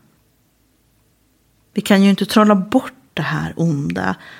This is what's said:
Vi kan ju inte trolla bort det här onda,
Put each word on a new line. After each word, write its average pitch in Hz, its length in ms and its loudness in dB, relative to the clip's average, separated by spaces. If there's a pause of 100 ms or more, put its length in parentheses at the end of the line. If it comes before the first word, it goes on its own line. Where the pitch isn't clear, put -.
(1700)
Vi 208 80 -6
kan 196 220 2
ju 202 60 6
inte 196 160 0
trolla 214 300 4
bort 202 380 -2 (200)
det - 80 -6
här 151 340 -6
onda, 165 600 -4 (240)